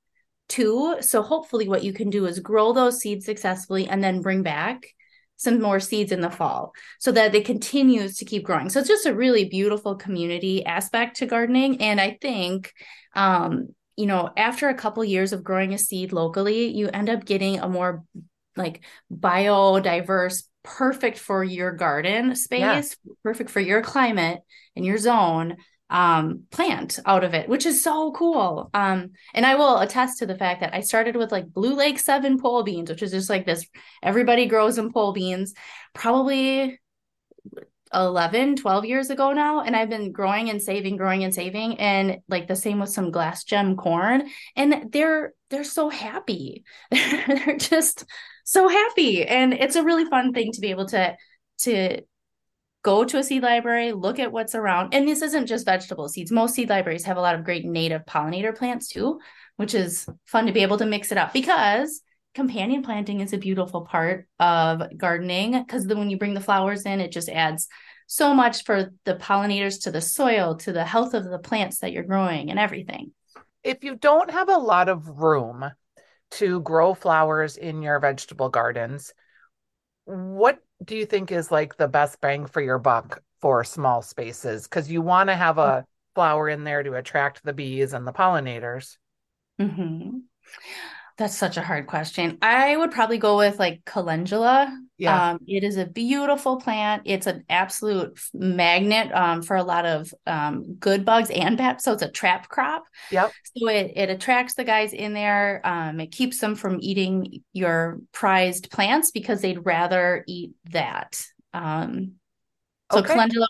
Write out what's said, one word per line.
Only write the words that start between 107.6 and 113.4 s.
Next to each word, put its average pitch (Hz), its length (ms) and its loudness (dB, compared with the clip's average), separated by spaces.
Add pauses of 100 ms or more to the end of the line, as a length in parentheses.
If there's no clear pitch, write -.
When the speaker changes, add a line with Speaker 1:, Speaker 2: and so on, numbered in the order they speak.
Speaker 1:
prized 185 580 2
plants 247 420 2
because 208 300 -2
they'd 175 240 -4
rather 180 640 2
eat 175 240 -10 (200)
that. - 500 -6 (320)
Um, 170 600 -4 (800)
so 202 80 6
Speaker 2:
Okay. 196 140 2
Speaker 1:
calendula 226 360 4